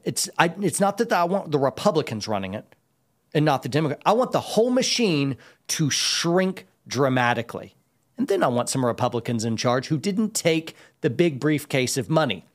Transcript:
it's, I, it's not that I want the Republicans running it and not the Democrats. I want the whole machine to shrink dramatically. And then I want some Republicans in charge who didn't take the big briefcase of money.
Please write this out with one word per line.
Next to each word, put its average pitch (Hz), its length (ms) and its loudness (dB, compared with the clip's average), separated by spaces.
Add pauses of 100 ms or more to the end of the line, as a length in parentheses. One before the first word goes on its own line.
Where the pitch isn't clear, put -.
it's, - 240 -4 (120)
I, 175 200 4
it's 190 200 -2
not 196 180 0
that 226 160 0
I 175 120 2
want 175 260 -2
the 147 80 2
Republicans 131 680 0
running 98 280 -4
it - 180 -14 (580)
and 151 140 2
not 139 160 2
the 139 80 -8
Democrats. 143 380 0
I 185 60 6
want 240 180 2
the 156 80 2
whole 233 320 2
machine 170 680 2 (300)
to 147 240 0
shrink 185 720 0 (220)
dramatically. 120 880 0 (420)
And 254 100 -2
then 392 140 0
I 160 60 2
want 120 220 0
some 135 160 -2
Republicans 117 600 -2
in 113 100 -2
charge 127 340 0
who 156 100 0
didn't 202 340 -2
take 165 420 0 (260)
the 147 100 0
big 147 280 0
briefcase 139 560 0
of 117 140 -4
money. 147 460 0